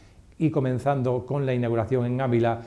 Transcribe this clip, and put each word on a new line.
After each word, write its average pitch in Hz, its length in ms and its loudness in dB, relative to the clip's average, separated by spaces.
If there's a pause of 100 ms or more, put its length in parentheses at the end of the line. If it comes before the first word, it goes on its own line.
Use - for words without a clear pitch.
(400)
y 156 100 2
comenzando 127 760 0
con 139 220 -2
la 131 80 0
inauguración 120 540 0
en 123 120 -2
Ávila 117 480 2